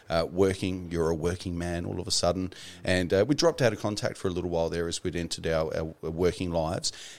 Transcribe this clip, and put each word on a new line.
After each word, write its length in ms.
uh, 200
working. 600
You're 180
a 60
working 420
man 280
all 140
of 80
a 40
sudden, 420
and, 280
uh, 160
we 60
dropped 280
out 120
of 80
contact 360
for 100
a 40
little 200
while 180
there 180
as 160
we'd 120
entered 320
our, 280
our 360
working 400
lives. 400